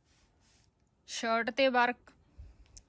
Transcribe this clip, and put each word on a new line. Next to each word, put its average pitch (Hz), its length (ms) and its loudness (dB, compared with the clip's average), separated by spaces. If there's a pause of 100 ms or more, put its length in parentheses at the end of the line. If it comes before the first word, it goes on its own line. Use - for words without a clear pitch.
(1080)
ਸ਼ਰਟ 226 440 -4
'ਤੇ 269 180 2
ਵਰਕ, 247 280 2 (920)